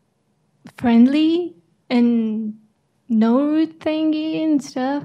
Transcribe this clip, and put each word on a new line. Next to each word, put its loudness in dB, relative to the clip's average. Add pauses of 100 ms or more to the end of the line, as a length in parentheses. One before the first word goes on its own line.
(760)
friendly 2 (340)
and -2 (500)
no 2
rude -2
thingy -4
and 0
stuff, -6